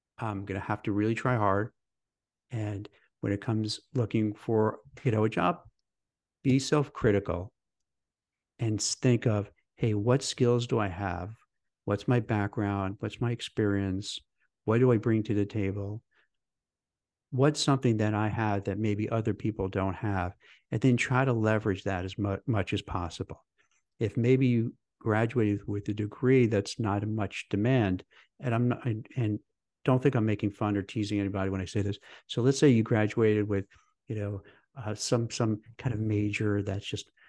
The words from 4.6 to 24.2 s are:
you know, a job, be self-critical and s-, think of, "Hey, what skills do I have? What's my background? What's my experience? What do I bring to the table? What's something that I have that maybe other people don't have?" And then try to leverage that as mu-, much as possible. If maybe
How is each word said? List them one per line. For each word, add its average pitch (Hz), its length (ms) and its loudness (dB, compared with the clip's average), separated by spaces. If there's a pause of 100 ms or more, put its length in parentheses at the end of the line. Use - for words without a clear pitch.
you 123 80 2
know, 107 140 4
a 110 40 4
job, 175 300 0 (840)
be 131 140 4
self-critical 104 960 0 (1040)
and 107 220 -2
s-, - 160 -4
think 123 320 2
of, 104 240 0 (240)
"Hey, 113 180 0
what 120 300 2
skills 120 420 2
do 120 140 0
I 104 80 0
have? 90 420 -6 (560)
What's 101 220 -2
my 123 120 4
background? 101 800 -2
What's - 240 -8
my 120 80 -2
experience? 101 880 -2 (460)
What 113 140 2
do 127 120 6
I 117 60 4
bring 110 260 2
to 107 120 -2
the 101 100 2
table? 101 560 -4 (1300)
What's 143 300 2
something 131 380 2
that 107 180 2
I 107 120 0
have 101 360 -2
that 98 160 -4
maybe 107 280 -2
other 110 280 -2
people 104 320 -4
don't 95 260 -2
have?" 92 400 -4 (380)
And 117 100 -2
then 123 160 4
try 131 260 0
to 135 80 0
leverage 110 520 0
that 95 220 -4
as 95 120 -10
mu-, 101 200 -2 (100)
much 104 260 0
as 101 80 -2
possible. - 640 -8 (540)
If 110 180 -2
maybe 127 300 4